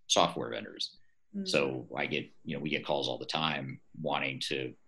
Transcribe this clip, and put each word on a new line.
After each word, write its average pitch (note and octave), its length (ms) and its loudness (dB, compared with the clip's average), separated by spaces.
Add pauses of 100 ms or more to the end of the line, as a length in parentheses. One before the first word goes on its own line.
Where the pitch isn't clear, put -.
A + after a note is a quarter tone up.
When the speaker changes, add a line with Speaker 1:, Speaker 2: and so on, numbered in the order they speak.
Speaker 1:
software E2+ 440 4
vendors. - 480 -8 (360)
Speaker 2:
Mm. G3 140 -4
Speaker 1:
So C2 480 2
I C#2+ 80 0
get, D2 260 -2 (140)
you D#2+ 100 -4
know, C#2 80 -2
we D#2 60 0
get D2 160 0
calls C#2+ 240 2
all B1 100 -2
the - 60 -6
time C#2+ 560 0 (220)
wanting C#2 360 0 (100)
to, C2 260 -2 (140)